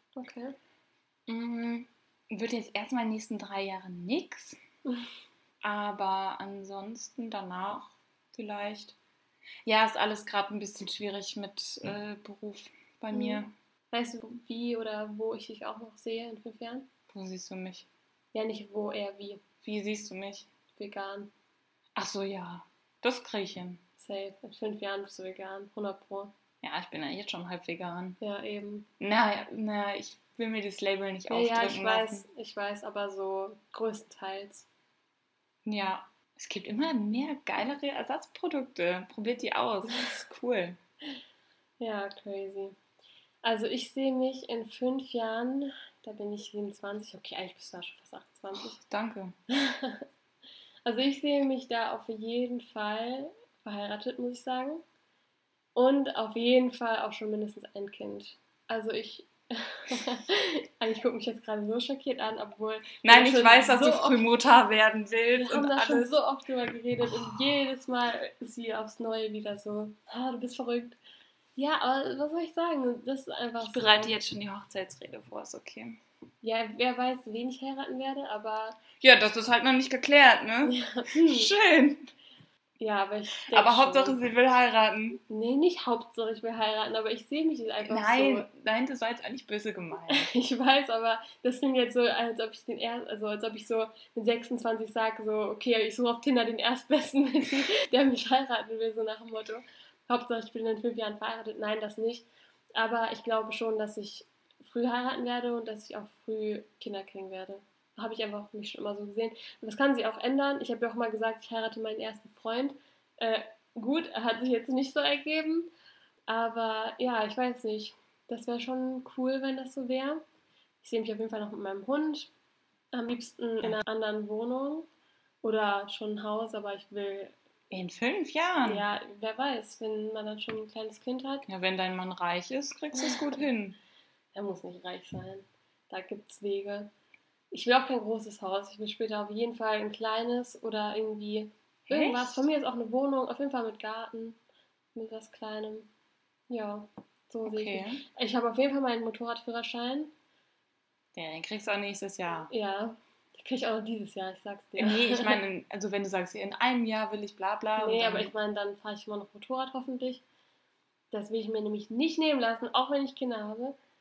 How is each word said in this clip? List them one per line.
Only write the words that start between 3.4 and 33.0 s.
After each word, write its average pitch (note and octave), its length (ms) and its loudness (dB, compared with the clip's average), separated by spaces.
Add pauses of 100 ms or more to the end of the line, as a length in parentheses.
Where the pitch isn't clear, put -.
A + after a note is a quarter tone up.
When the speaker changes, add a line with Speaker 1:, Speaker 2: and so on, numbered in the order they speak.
Speaker 2:
Jahren F#3 420 -8
nix. - 500 -4 (280)
Speaker 1:
<laughs> - 800 -10
Speaker 2:
Aber G3 760 -2
ansonsten G3 920 -10
danach G3 600 -8 (440)
vielleicht. G#3 600 -8 (720)
Ja, A3 200 8
ist G#3+ 120 2
alles G#3+ 280 0
grad G3+ 260 0
ein G#3 80 -6
bisschen G3 280 -8
schwierig G3+ 480 -6
mit, - 480 -8
äh, D3 400 -6
Beruf G#3 340 -12 (420)
bei A3 120 -6
Speaker 1:
Mhm. G#3+ 60 -2
Speaker 2:
mir. G#3 340 -2 (400)
Speaker 1:
Weißt A#3 240 -2
du, A#3 320 -14
wie A#3 300 -4
oder G#3+ 400 -6
wo A3 160 -2
ich - 140 -10
dich G#3+ 180 -12
auch A3 140 -8
noch A3+ 180 -18
sehe A3+ 320 -6
in A3 120 -12
fünf A3 200 -14
Jahren? B3 280 -12 (240)
Speaker 2:
Wo F#3+ 120 -10
siehst F#3 260 -10
du F#3+ 40 -10
mich? F#3 300 -10 (480)
Speaker 1:
Ja, A3 120 -4
nicht G#3 280 -8
wo, G#3 180 -4
eher G3+ 280 -6
wie. G3+ 200 -14 (240)
Speaker 2:
Wie G#3 200 -4
siehst G#3 260 -4
du F#3 60 -12
mich? G3 320 -12 (300)
Speaker 1:
Vegan. G3+ 540 -10 (640)
Speaker 2:
Ach - 120 -2
so, G3 180 -2
ja. F3+ 420 -8 (360)
Das B3 220 0
krieg G3+ 200 -4
ich G3 100 -8
hin. F3+ 240 -12 (200)
Speaker 1:
Safe. G3 360 -10 (100)
In G#3+ 100 -16
fünf G#3+ 280 -6
Jahren G3 220 -6
bist - 160 -14
du F#3+ 40 -12
vegan. F#3+ 520 -12
Hundert G3+ 320 -6
Pro. G3 240 -10 (300)
Speaker 2:
Ja, D3 180 -6
ich F#3 80 -8
bin D#3 140 -10
ja C#3+ 80 -6
jetzt F#3+ 220 -8
schon F3 180 -8
halb F3+ 180 -10
vegan. F3+ 540 -8
Speaker 1:
Ja, G3+ 220 -6
eben. G#3 440 -10 (120)
Speaker 2:
Na, G#3 520 2
na, G#3 460 -2
ich - 180 -12 (220)
will A3+ 100 -4
mir A3 160 -4
das G3 160 -6
Label G3 320 0
nicht F#3+ 180 -8
Speaker 1:
Ja, A#3 80 0
ja, A#3 180 4
Speaker 2:
aufdrücken A#3 200 2
Speaker 1:
ich G3 80 -6
weiß, A3 280 2
Speaker 2:
lassen. G3+ 260 -10
Speaker 1:
ich A3+ 180 -12
weiß, G#3 300 -6
aber G3+ 260 -4